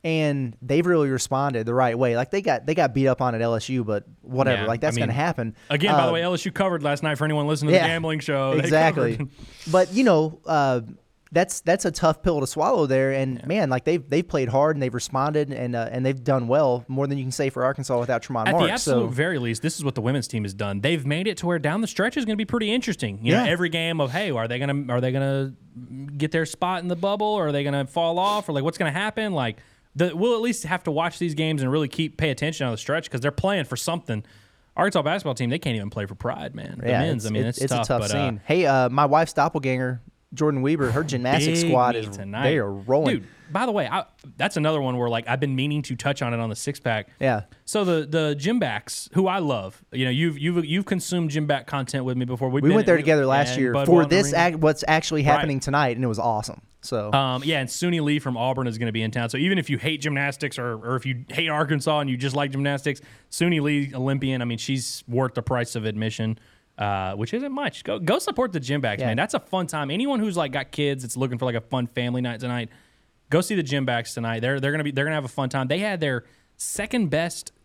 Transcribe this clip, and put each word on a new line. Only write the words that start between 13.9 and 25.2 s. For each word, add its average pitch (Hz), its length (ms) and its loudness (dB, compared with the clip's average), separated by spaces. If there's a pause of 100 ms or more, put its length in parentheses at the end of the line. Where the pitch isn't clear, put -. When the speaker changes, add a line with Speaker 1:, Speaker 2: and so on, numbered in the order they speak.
Speaker 1:
they've 170 180 0
played 135 220 0
hard 147 300 2
and 135 60 -2
they've 123 100 -2
responded 139 580 -2
and, 120 240 -4
uh, 113 160 -4
and 127 140 -2
they've 131 180 0
done 127 240 2
well, 123 400 2
more 135 180 -2
than 143 120 -2
you 131 80 -4
can 131 80 -4
say 139 160 0
for 127 160 -2
Arkansas 135 340 0
without 120 220 0
Tremont 117 260 -2
Speaker 2:
At 196 60 2
the 170 60 4
Speaker 1:
Marks, 151 140 4
Speaker 2:
absolute 127 360 0
Speaker 1:
so 127 40 -6
Speaker 2:
very 156 260 0
least, 117 220 -2
this 160 160 -4
is 156 60 -8
what 139 120 -2
the 117 60 -4
women's 127 280 0
team 110 140 -4
has 98 100 -6
done. 101 260 -4
They've 143 260 0
made 165 220 -2
it 185 100 -2
to 170 100 -4
where 175 120 0
down 156 220 0
the 220 60 -2
stretch 226 280 -2
is 277 80 -2
gonna 214 140 -2
be 214 80 -2
pretty 220 260 -2
interesting. 127 520 -2
You 139 100 4
know, 247 100 4
Speaker 1:
Yeah. 196 60 2
Speaker 2:
every 175 180 0
game 165 320 -2
of, 131 120 0
hey, 180 200 -2
are 113 160 -2
they 120 120 -4
gonna, 139 340 -2
are 123 80 2
they 127 100 0
gonna 135 420 -2 (640)